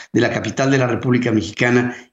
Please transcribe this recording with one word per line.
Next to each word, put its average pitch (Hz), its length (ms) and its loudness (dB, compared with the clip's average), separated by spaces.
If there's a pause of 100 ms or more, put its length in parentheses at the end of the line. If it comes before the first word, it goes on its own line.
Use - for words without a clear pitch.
(120)
de 113 80 2
la 117 120 0
capital 127 400 -2
de 135 60 4
la 127 100 2
República 123 420 0
Mexicana 120 640 0 (160)